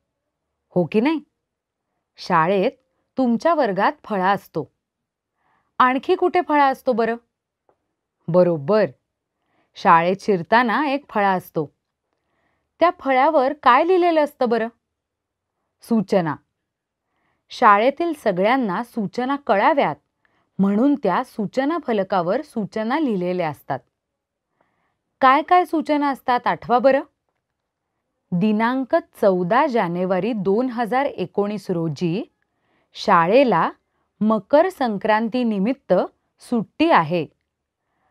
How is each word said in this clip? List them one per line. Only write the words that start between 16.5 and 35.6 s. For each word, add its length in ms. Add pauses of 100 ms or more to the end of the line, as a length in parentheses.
शाळेतील 640
सगळ्यांना 720
सूचना 520
कळाव्यात 600 (640)
म्हणून 360
त्या 280
सूचना 540 (100)
फलकावर 540
सूचना 580
लिहिलेल्या 500
असतात. 300 (1400)
काय 200
काय 240
सूचना 440
असतात 360
आठवा 340
बरं? 220 (1300)
दिनांक 640
चौदा 720
जानेवारी 640
दोन 360
हजार 360
एकोणीस 640
रोजी 540 (720)
शाळेला 800 (500)
मकर 480
संक्रांतीनिमित्त 1200 (460)